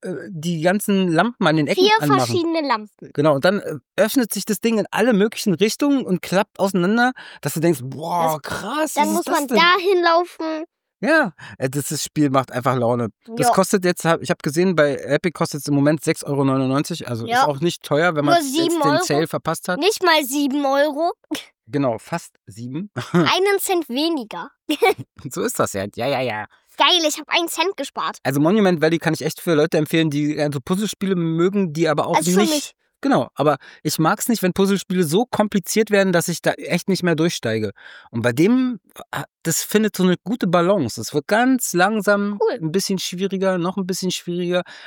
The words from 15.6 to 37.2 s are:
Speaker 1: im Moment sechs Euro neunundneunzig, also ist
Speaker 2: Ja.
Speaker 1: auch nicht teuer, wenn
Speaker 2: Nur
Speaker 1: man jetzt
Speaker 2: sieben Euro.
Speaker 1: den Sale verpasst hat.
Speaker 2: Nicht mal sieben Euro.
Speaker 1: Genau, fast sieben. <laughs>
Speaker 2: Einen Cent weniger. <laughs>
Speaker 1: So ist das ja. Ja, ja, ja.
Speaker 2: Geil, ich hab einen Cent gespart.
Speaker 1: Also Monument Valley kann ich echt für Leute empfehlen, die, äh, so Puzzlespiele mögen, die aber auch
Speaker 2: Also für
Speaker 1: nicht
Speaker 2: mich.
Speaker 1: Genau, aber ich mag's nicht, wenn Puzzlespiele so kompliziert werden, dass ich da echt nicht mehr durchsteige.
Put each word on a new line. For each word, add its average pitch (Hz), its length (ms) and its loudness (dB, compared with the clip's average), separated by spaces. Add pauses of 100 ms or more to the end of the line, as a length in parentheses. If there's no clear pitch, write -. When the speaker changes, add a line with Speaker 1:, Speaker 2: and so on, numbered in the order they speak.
Speaker 1:
im 147 80 0
Moment 147 280 2
sechs 160 200 -2
Euro 139 220 -2
neunundneunzig, 135 640 -2
also 113 160 -6
ist 226 60 -6
Speaker 2:
Ja. 247 140 2
Speaker 1:
auch 139 140 -2
nicht 165 240 -2
teuer, 160 320 2
wenn 147 100 0
Speaker 2:
Nur 339 100 4
Speaker 1:
man 339 80 4
jetzt 269 100 -6
Speaker 2:
sieben 330 280 0
Euro. 285 140 2
Speaker 1:
den 349 80 0
Sale 160 240 0
verpasst - 400 -6
hat. 180 120 -2
Speaker 2:
Nicht 381 220 0
mal 320 220 4
sieben 285 420 -2
Euro. 285 460 0 (560)
Speaker 1:
Genau, 123 300 0
fast - 380 -10 (100)
sieben. 127 500 -10
<laughs> 120 160 -8
Speaker 2:
Einen 370 480 4
Cent 349 300 -2
weniger. 254 640 -6 (180)
<laughs> - 380 0 (240)
Speaker 1:
So 185 120 -6
ist 233 160 -6
das 123 140 0
ja. 98 120 -4 (100)
Ja, 117 120 -4
ja, 135 140 -2
ja. 107 240 -4 (320)
Speaker 2:
Geil, 330 300 4
ich 302 120 -2
hab 294 100 -16
einen 339 200 0
Cent 339 280 -4
gespart. 185 460 -8
Speaker 1:
Also 135 180 0
Monument 180 400 4
Valley 165 180 2
kann 160 140 0
ich - 100 -6
echt 160 180 -6
für 175 140 0
Leute 160 220 2
empfehlen, 160 320 2
die, 147 280 -2
äh, 151 140 -2
so 139 120 -4
Puzzlespiele 190 520 -4
mögen, 175 580 0
die 160 140 0
aber 147 200 0
auch 170 100 0
Speaker 2:
Also 165 140 0
für 185 80 4
Speaker 1:
nicht 214 120 4
Speaker 2:
mich. 294 200 -2 (280)
Speaker 1:
Genau, 214 360 0
aber 143 220 2 (260)
ich - 160 -4
mag's 165 300 0
nicht, 226 140 0
wenn 180 100 0
Puzzlespiele 190 500 0
so 170 220 2
kompliziert 214 680 -2
werden, 196 220 2
dass 170 160 0
ich 170 120 -6
da 160 120 0
echt - 360 -6
nicht 185 140 0
mehr 170 120 2
durchsteige. 113 560 -2 (400)